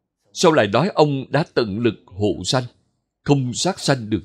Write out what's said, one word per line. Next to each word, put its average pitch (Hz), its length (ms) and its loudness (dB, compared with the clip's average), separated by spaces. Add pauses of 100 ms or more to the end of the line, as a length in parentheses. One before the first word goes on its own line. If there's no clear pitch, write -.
(320)
Sao 165 200 4
lại 127 140 4
nói 117 220 2
ông 143 420 2
đã 147 140 0 (100)
tận 110 240 -2
lực 117 280 -2
hộ 95 280 -2 (100)
sanh, 127 200 -2 (580)
không 131 320 0
sát - 260 -4
sanh 123 300 -4
được 107 140 -4